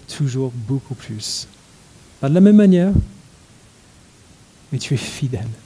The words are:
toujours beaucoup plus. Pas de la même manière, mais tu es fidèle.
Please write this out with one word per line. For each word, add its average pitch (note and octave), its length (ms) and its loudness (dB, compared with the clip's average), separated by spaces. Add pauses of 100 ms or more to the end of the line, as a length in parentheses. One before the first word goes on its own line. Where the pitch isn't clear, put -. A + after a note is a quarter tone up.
toujours C3 480 -6
beaucoup B2 400 -8
plus. - 540 -12 (720)
Pas C#3 80 -2
de D3 60 2
la F3+ 60 4
même G#3 140 8
manière, G3 380 6 (1800)
mais C3+ 80 -6
tu - 160 -6
es - 20 0
fidèle. A#2 520 -8 (180)